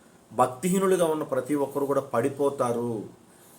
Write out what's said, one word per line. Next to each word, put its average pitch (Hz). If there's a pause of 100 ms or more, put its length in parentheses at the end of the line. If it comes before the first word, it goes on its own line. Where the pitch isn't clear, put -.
(320)
భక్తిహీనులుగా 180
ఉన్న 156
ప్రతి 135
ఒక్కరు 139
కూడా 135
పడిపోతారు. 120 (500)